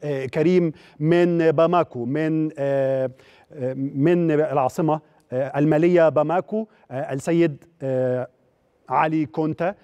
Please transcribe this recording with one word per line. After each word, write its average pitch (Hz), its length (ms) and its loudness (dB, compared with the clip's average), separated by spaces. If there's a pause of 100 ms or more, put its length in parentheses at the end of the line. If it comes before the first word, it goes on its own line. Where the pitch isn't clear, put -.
آه، 139 220 -6
كريم 165 460 2 (280)
من 170 520 2
باماكو، 160 540 2
من، 156 520 -2
آه، 135 540 -2 (420)
آه، 131 200 -6
من 151 580 0
العاصمة، 151 680 0 (320)
آه، 135 280 -4
المالية 160 500 4
باماكو، 170 580 -2 (240)
آه، 131 220 -8
السيد، 165 500 0 (180)
آه، 127 460 -2 (600)
علي 156 360 0
كونتا. 160 580 -4